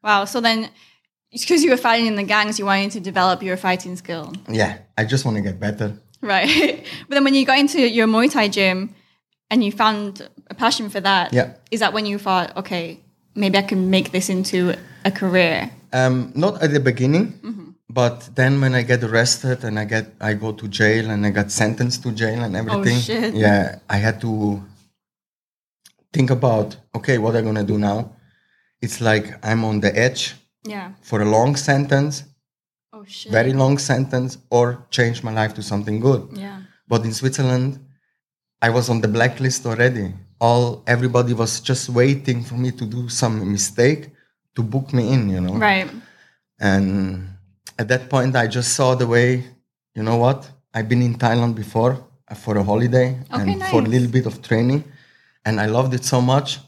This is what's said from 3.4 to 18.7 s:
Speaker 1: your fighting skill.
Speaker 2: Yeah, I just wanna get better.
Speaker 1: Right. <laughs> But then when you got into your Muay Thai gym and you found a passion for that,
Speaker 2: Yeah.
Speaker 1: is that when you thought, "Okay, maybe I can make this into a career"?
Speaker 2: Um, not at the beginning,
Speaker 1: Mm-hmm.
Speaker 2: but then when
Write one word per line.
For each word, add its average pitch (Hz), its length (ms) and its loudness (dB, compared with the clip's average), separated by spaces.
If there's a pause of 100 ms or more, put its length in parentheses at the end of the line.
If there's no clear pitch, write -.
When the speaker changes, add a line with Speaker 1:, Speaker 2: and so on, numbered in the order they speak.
Speaker 1:
your 185 160 -4
fighting 180 380 -4
skill. 165 360 -12 (160)
Speaker 2:
Yeah, 107 300 -2 (180)
I 110 80 0
just 131 220 -2
wanna 107 160 -2
get 95 180 -6
better. 107 280 -4 (340)
Speaker 1:
Right. 285 600 2 (120)
<laughs> - 140 -18
But 277 80 -6
then 277 80 4
when 269 100 4
you 269 100 4
got 269 140 4
into 285 200 2 (200)
your 220 80 4
Muay 226 240 4
Thai 220 180 0
gym 190 460 0 (560)
and 226 120 4
you 202 100 0
found 208 540 -2 (220)
a 196 60 -16
passion 226 340 -2
for 202 120 -6
that, 185 340 2
Speaker 2:
Yeah. 123 140 2 (220)
Speaker 1:
is 220 100 -4
that 196 120 2
when 214 140 -4
you 202 120 -4
thought, 190 380 -2
"Okay, 175 440 -8 (340)
maybe 196 240 2
I 196 40 2 (100)
can 185 180 0
make 175 220 2
this 185 180 -2
into 190 280 -2 (460)
a 196 60 2
career"? 180 600 0 (220)
Speaker 2:
Um, 127 420 2
not 175 280 0
at 156 100 2
the 147 80 2
beginning, 131 460 2 (160)
Speaker 1:
Mm-hmm. 202 260 -12 (320)
Speaker 2:
but 120 360 -2
then 135 240 4
when 131 140 2